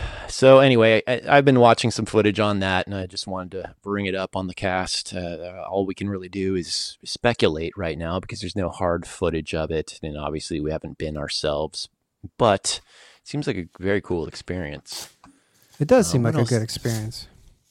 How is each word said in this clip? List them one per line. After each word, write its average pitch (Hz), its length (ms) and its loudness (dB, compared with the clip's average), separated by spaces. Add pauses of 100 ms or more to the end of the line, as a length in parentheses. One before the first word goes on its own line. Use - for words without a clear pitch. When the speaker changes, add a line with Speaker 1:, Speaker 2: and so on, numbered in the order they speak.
(280)
Speaker 1:
So 135 320 8
anyway, 113 480 6
I, 123 200 -2
I've 143 180 6
been 131 140 6
watching 117 320 6
some 110 140 -4
footage 107 340 2
on 104 200 0
that, 95 280 0
and 101 80 -6
I 92 100 -6
just 92 220 -10
wanted 92 240 -10
to 90 320 -10
bring 101 220 -4
it 95 100 -2
up 95 200 -6
on 95 120 -4
the 90 80 -10
cast. 92 580 -4
Uh, 87 560 -10
all 95 160 -2
we 95 80 -4
can 101 160 -6
really 92 200 -8
do 95 260 -2
is - 480 -6
speculate 85 720 -2
right 82 200 -4
now 82 220 -4
because - 200 -10
there's - 160 -10
no 92 140 -2
hard 85 360 -2
footage 80 480 -4
of 80 160 -2
it, 78 320 -6
and 76 160 -8
obviously 76 440 -6
we 76 100 -4
haven't 78 260 -8
been 76 200 -6
ourselves. 73 720 -4 (480)
But 104 420 2 (420)
it - 60 -20
seems 143 180 -4
like 120 120 -2
a 85 100 -6 (120)
very 98 220 0
cool 82 260 -4
experience. - 840 -10 (680)
Speaker 2:
It 147 80 0
does 247 200 6
Speaker 1:
Uh, - 40 -4
Speaker 2:
seem 123 120 4
Speaker 1:
what 117 60 2
Speaker 2:
like 156 60 2
a 147 60 2
Speaker 1:
else? 117 80 2
Speaker 2:
good 113 120 2
experience. 110 680 -6 (440)